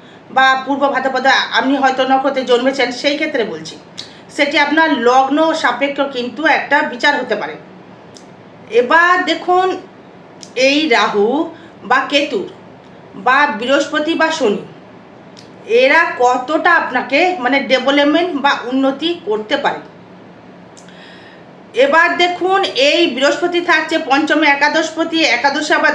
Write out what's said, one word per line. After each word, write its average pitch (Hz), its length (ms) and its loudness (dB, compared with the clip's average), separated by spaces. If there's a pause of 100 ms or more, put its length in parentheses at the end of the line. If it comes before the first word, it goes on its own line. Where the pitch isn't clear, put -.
(360)
বা 262 120 4 (180)
পূর্ব 277 180 -2 (100)
ভাদ্রপদে 254 380 0 (260)
আপনি 262 160 0 (100)
হয়তো 262 180 0 (100)
নক্ষত্রে 269 400 0
জন্মেছেন, 254 380 2 (120)
সেই 294 180 0
ক্ষেত্রে 285 240 -2 (100)
বলছি, 160 220 -12 (600)
সেটি 285 200 0 (100)
আপনার 311 240 2 (200)
লগ্ন 269 280 2 (240)
সাপেক্ষ 269 360 -2 (180)
কিন্তু 240 260 -8 (160)
একটা 277 200 0 (140)
বিচার 294 300 0
হতে 214 200 -4
পারে। 151 140 -10 (1200)
এবার 330 360 4 (140)
দেখুন, 359 380 0 (1000)
এই 285 100 2 (180)
রাহু 208 300 2 (640)
বা 254 100 4 (120)
কেতু 294 300 -2 (840)
বা 185 120 4 (220)
বৃহস্পতি 302 600 -2
বা 320 160 2
শনি, 202 240 -2 (1200)
এরা 294 200 4 (200)
কতটা 285 500 2 (100)
আপনাকে 262 380 -2 (240)
মানে 262 140 0 (120)
ডেভেলপমেন্ট 285 640 2 (120)
বা 277 80 4 (180)
উন্নতি 269 400 -2 (180)
করতে 214 360 -2
পারে। 156 180 -4 (2000)
এবার 320 260 4 (120)
দেখুন, 359 380 0 (300)
এই 330 120 2 (140)
বৃহস্পতি 339 440 0 (100)
থাকছে 320 260 0 (140)
পঞ্চমে 302 460 2
একাদশপতি, 320 640 -2 (200)
একাদশে 302 420 -2
আবার 294 160 0